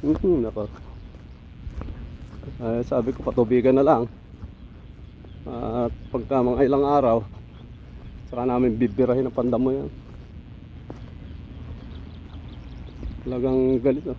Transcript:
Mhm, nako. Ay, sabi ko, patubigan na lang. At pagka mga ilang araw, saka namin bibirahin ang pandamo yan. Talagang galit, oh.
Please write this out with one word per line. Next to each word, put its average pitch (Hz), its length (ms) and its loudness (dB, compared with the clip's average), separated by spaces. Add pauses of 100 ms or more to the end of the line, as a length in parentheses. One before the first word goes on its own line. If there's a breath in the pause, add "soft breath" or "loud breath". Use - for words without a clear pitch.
Mhm, 156 480 4
nako. 107 160 -4 (1900)
Ay, 117 320 0
sabi 127 240 2
ko, - 80 -6
patubigan 123 560 6
na 139 80 8
lang. 120 240 6 (1400)
At 117 480 -2 (160)
pagka 127 320 2
mga 123 240 6
ilang 139 240 6
araw, 131 320 6 (1120)
saka 123 160 0
namin 123 320 4
bibirahin 123 480 4
ang - 80 -4
pandamo 127 400 2
yan. 139 160 -6 (3250)
Talagang 131 560 4
galit, 139 240 4
oh. 123 100 -6